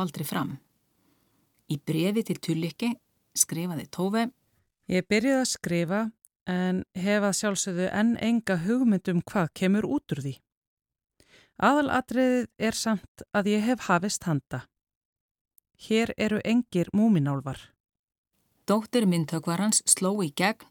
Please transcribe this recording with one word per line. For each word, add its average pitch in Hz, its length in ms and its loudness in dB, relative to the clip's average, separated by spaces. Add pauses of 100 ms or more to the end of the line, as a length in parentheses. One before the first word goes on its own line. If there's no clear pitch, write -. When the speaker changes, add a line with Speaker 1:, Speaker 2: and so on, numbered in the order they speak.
Speaker 1:
aldrei 175 180 -6
fram. - 300 -6 (1120)
Í 147 160 -4
bréfi 185 400 0
til 170 160 -4
Tullikki 165 540 -4 (420)
skrifaði 160 560 -2
Tove: 214 380 -2 (580)
Speaker 2:
„Ég 185 240 0
byrjuð 262 300 2
að 254 100 -2
skrifa 170 500 -2 (460)
en 185 380 0 (100)
hef 202 320 0
að 196 140 0
sjálfsögðu 185 500 -2
enn 226 320 2
enga 220 400 0
hugmynd 220 460 2
um 175 140 0
hvað 175 320 -2
kemur 196 280 2
út 262 320 -4
úr 139 80 -4
því. 135 160 -8 (1200)
Aðalatriðið 254 840 2 (120)
er 220 160 -2
samt - 480 -4 (120)
að 202 180 0
ég 208 100 2
hef 233 240 -2
hafist 185 380 0
handa. 139 420 -4 (1080)
Hér 226 400 0
eru 214 280 0
engir 220 500 0
múmínálfar.“ 143 640 2 (1080)
Speaker 1:
Dóttir 214 400 2
myndhöggvarans 170 800 2
sló 190 360 2
í 156 120 0
gegn 202 360 0